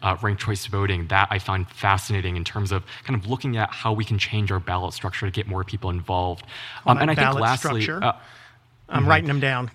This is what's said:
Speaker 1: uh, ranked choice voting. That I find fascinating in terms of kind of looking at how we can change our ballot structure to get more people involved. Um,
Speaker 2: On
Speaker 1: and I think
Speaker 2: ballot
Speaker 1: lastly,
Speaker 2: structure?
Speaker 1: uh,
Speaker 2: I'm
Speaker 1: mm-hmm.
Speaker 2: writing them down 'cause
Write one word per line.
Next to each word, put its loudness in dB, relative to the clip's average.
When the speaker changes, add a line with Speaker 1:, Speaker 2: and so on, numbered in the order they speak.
Speaker 1:
uh, 2
ranked 0
choice -4
voting. 0
That 4
I 0
find -2
fascinating 0
in -4
terms -4
of 0
kind 0
of -6
looking -2
at 0
how -2
we 0
can 0
change 0
our 0
ballot -2
structure -6
to -2
get -4
more -2
people -6
involved. -2
Um, 6
Speaker 2:
On 0
Speaker 1:
and 4
I 2
think 4
Speaker 2:
ballot 2
Speaker 1:
lastly, 2
Speaker 2:
structure? -2
Speaker 1:
uh, 4
Speaker 2:
I'm 2
Speaker 1:
mm-hmm. 6
Speaker 2:
writing 6
them 0
down -2
'cause -14